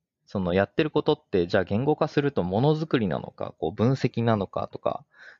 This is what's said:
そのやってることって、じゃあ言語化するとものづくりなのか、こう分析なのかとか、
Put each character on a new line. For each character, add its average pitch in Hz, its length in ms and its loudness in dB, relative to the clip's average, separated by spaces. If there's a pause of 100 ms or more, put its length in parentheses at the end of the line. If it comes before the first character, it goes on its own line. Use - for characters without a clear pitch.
(260)
そ - 140 -6
の 87 140 0
や 98 120 4
っ - 80 -8
て 160 100 2
る 151 80 -2
こ 147 120 0
と 151 100 2
っ - 160 -6
て、 87 180 2
じ 101 100 0
ゃ 95 40 4
あ - 20 -4
言 104 200 -2
語 151 120 0
化 156 120 0
す 147 140 0
る 139 100 0
と - 120 -2
も 147 180 0
の 151 140 4
づ 160 100 -4
く 147 140 0
り 104 80 0
な 67 120 -2
の - 120 -10
か、 - 260 -10
こ 80 120 -4
う - 40 -2
分 117 200 2
析 117 300 -2
な 113 140 2
の 95 100 -4
か - 240 -6
と - 80 -14
か、 - 240 -4 (360)